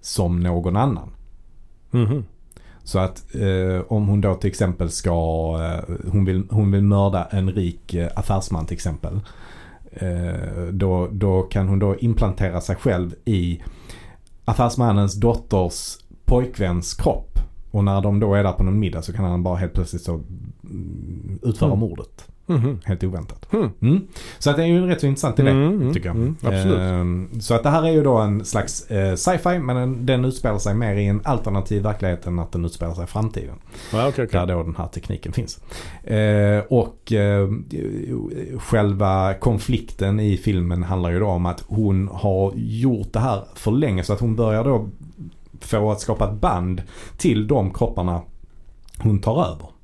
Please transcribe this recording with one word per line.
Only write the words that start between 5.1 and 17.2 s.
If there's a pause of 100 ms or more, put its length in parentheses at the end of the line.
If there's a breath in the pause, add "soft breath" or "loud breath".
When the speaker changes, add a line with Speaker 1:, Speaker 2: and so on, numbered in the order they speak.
Speaker 1:
eh, (160)
hon
vill,
hon
vill
mörda
en
rik,
eh,
affärsman
till
exempel. (720 loud breath)
Eh,
då,
då
kan
hon
då
implantera
sig
själv (100)
i (840 loud breath)
affärsmannens
dotters (280)
pojkväns
kropp. (320)